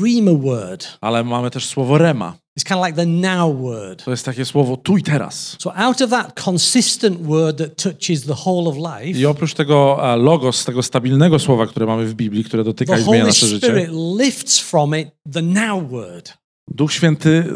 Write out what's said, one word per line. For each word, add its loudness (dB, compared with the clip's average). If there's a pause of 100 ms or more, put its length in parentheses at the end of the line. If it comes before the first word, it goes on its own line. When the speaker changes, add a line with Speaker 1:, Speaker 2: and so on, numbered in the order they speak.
Speaker 1:
rhema 4
word. -4
Speaker 2:
Ale 0
mamy -4
też -8
słowo 0
rema. 0 (220)
Speaker 1:
It's -4
kinda 0
like -10
the 0
now 0
word. -10
Speaker 2:
To -6
jest -6
takie -6
słowo 0
tu 2
i 0
teraz. -6
Speaker 1:
So -10
out 0
of 2
that -4
consistent 0
word 0
that -6
touches -4
the -4 (100)
whole 0
of -4
life, -6
Speaker 2:
I 4
oprócz 0
tego, 4 (140)
e, 2
logos, 2
tego -2
stabilnego 4
słowa, 2
które -4
mamy 0
w -4
Biblii, -2
które -2
dotyka -2
Speaker 1:
the 4
Speaker 2:
i 0
zmienia 6
Speaker 1:
Holy 4
Speaker 2:
nasze 4
życie, 0
Speaker 1:
Spirit 2 (300)
lifts 0
from 0
it -8 (260)
the -2
now 0
word. -12 (300)
Speaker 2:
Duch -2
Święty 2 (100)